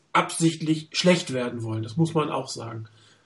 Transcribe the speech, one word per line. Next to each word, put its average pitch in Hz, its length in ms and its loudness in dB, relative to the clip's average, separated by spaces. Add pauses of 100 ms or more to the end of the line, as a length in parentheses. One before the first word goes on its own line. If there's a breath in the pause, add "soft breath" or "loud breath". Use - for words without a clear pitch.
(120)
absichtlich - 800 0
schlecht 175 420 4
werden 120 300 -4
wollen. 110 200 -4
Das 110 140 -10
muss 160 160 4
man 151 160 2
auch 131 200 -4
sagen. 113 380 -10 (380)